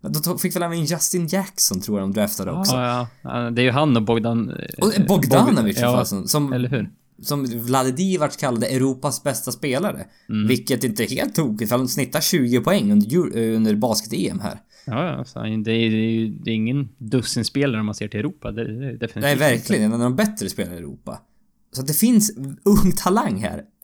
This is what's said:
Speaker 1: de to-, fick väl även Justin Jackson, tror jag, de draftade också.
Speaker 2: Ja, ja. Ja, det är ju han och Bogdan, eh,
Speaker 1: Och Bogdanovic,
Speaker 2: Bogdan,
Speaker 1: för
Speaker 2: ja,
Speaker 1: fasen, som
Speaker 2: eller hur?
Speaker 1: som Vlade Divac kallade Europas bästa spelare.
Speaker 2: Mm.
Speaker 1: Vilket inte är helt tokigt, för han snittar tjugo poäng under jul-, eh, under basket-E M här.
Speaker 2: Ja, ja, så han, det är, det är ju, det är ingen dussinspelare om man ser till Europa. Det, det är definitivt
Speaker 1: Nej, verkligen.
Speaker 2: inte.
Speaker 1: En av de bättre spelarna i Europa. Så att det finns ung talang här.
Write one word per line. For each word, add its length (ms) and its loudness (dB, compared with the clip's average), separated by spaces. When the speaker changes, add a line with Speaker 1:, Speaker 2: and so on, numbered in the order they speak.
Speaker 1:
de 120 -10
to-, 260 -2
fick 180 -2
väl 60 0
även 220 -2
Justin 420 -2
Jackson, 540 -2
tror 180 -2
jag, 100 -2
de 40 -2
draftade 400 -2
också. 240 0
Speaker 2:
Ja, 320 -2
ja. 100 -10
Ja, 60 -4
det 120 0
är 20 6
ju 60 6
han 260 4
och 60 2
Bogdan, 480 0
eh, 60 -8
Speaker 1:
Och 140 4
Bogdanovic, 0 -
Speaker 2:
Bogdan, 680 4
Speaker 1:
för 80 -2
Speaker 2:
ja, 140 4
Speaker 1:
fasen, 320 -2
som 240 0
Speaker 2:
eller 160 -2
hur? 220 -2
Speaker 1:
som 240 -2
Vlade 460 0
Divac 440 0
kallade 300 -2
Europas 560 -2
bästa 300 -4
spelare. 540 -4
Speaker 2:
Mm. 200 0
Speaker 1:
Vilket 360 0
inte 200 -2
är 40 -4
helt 260 -4
tokigt, 360 -2
för 80 2
han 100 0
snittar 320 -2
tjugo 400 2
poäng 320 2
under 140 6
jul-, 260 0
eh, 60 0
under 180 4
basket-E 560 -2
M 120 -6
här. 180 -8
Speaker 2:
Ja, 180 -2
ja, 200 -6
så 140 -14
han, 240 -4
det 100 -2
är, 180 2
det 60 2
är 140 2
ju, 180 0
det 220 -6
är 40 0
ingen 340 -2
dussinspelare 840 -2
om 60 -2
man 80 -4
ser 140 -8
till 120 -6
Europa. 320 -6
Det, 120 -6
det 80 -8
är 60 -8
definitivt 300 -6
Speaker 1:
Nej, 140 2
verkligen. 460 2
Speaker 2:
inte. 120 2
Speaker 1:
En 80 0
av 80 2
de 60 -2
bättre 320 -2
spelarna 260 -6
i 40 -12
Europa. 420 -14
Så 80 -6
att 60 -4
det 80 -2
finns 380 4
ung 320 6
talang 460 0
här. 200 -6